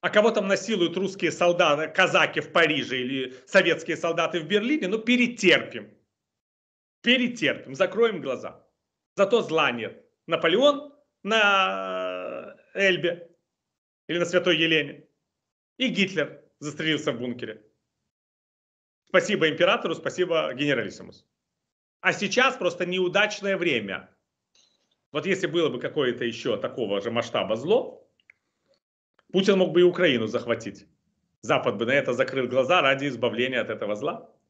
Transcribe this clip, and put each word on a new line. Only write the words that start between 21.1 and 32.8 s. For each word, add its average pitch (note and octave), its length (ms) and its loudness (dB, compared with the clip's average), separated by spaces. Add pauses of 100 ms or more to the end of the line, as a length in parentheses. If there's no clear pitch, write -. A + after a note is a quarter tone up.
А F3+ 120 2
сейчас A#3+ 440 2
просто F3 280 -2
неудачное F#3+ 720 0
время. A#2 520 -4 (1000)
Вот D3+ 140 -6
если F#3 220 -2
было D#3 220 2
бы B2 100 -6
какое-то B2 460 -2
еще A#2 320 -4
такого G2+ 440 -4
же A2+ 100 -4
масштаба A2+ 440 -2
зло, E3+ 500 -2 (1300)
Путин G3 260 4
мог F3+ 140 2
бы E3+ 100 4
и - 20 8
Украину C#3 440 2
захватить. A2 580 -4 (560)
Запад B2+ 360 0
бы A2+ 80 -2
на A#2+ 60 0
это C3+ 220 0
закрыл B2+ 340 -2
глаза C3 340 2